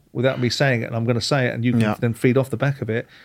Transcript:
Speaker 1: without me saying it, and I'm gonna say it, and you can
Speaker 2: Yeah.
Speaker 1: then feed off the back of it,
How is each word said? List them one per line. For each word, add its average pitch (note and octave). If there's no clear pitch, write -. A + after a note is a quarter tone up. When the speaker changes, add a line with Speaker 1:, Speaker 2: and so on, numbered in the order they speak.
Speaker 1:
without C3
me B2
saying B2+
it, -
and -
I'm A#2
gonna A#2
say C3
it, A#2
and A#2
you B2
can A#2+
Speaker 2:
Yeah. G#2+
Speaker 1:
then A#2
feed B2+
off C3
the A2
back C#3
of A2
it, A2+